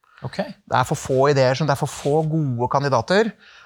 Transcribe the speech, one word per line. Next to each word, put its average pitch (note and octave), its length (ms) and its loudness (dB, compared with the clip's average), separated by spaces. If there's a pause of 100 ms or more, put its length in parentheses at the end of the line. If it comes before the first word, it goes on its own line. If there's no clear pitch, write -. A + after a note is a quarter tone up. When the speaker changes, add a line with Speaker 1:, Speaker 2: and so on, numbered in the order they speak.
(220)
Speaker 1:
Ok. B2+ 160 -12
Speaker 2:
Det - 360 -8
er B2 100 2
for D#3+ 120 -4
få C3+ 340 2
ideer, C3+ 240 4
som D3+ 120 -2
det D3 60 2
er C#3+ 140 -4
for - 0 -
få D#3 420 -2
gode C3+ 420 -2
kandidater, C#3+ 640 2 (340)